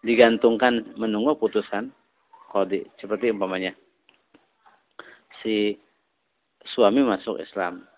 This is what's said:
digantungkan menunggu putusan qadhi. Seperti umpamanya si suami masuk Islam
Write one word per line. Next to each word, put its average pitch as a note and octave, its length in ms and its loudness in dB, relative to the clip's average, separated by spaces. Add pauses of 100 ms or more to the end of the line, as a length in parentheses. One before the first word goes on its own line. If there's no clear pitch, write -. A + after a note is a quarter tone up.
digantungkan A#2 960 2
menunggu A2 400 -2
putusan A2 560 -4 (560)
qadhi. G2 320 -2 (160)
Seperti G#2+ 320 -4
umpamanya F#2+ 400 -4 (1800)
si G#2 320 0 (960)
suami B2 320 4
masuk G#2+ 320 -2
Islam F2+ 480 -8 (120)